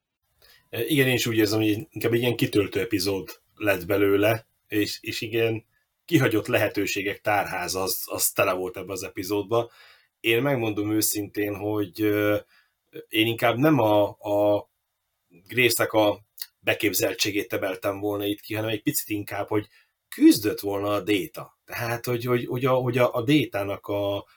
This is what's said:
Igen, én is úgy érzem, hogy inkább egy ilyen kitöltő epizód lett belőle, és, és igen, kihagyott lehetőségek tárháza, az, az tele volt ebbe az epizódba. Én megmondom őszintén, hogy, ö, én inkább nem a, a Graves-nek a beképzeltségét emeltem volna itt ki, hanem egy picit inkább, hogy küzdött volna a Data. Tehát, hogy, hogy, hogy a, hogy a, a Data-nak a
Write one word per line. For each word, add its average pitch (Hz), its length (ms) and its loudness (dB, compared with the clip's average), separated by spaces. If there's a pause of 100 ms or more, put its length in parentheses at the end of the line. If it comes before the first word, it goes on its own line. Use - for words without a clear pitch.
(680)
Igen, 131 380 2
én 127 60 4
is 117 120 0
úgy 113 120 0
érzem, 110 220 4
hogy 107 300 0
inkább 113 240 -2
egy 120 80 2
ilyen 123 140 0
kitöltő 101 440 0
epizód 95 640 -4 (120)
lett 98 300 0
belőle, 101 640 2 (200)
és, 104 340 -2
és 113 200 -8
igen, 113 440 -2 (400)
kihagyott 117 420 2
lehetőségek 101 760 -2
tárháza, 92 600 -2
az, 95 240 -4
az - 240 -2
tele 98 240 0
volt 92 240 -6
ebbe 95 140 -10
az 95 120 -8
epizódba. 101 680 -4 (480)
Én 113 220 2
megmondom 110 500 -2
őszintén, 104 640 -2
hogy, 104 460 -4
ö, 104 360 2 (680)
én 113 200 2
inkább 117 300 2
nem 147 220 4
a, 107 300 4
a 104 600 0 (580)
Graves-nek - 640 0
a 104 320 2 (340)
beképzeltségét 101 920 0
emeltem 98 460 -4
volna 104 260 -4
itt 101 140 -4
ki, - 140 -10
hanem 110 160 -4
egy 107 120 -4
picit - 280 -4
inkább, 101 380 -6
hogy 107 200 -2 (420)
küzdött 117 500 6
volna 101 340 -2
a 101 80 0
Data. 87 640 -4
Tehát, 117 400 -6
hogy, 120 200 -4
hogy, 123 200 0
hogy 127 200 -4
a, 131 80 4
hogy 127 240 0
a, 123 160 4
a 123 100 -2
Data-nak 101 640 0
a 101 380 -2 (120)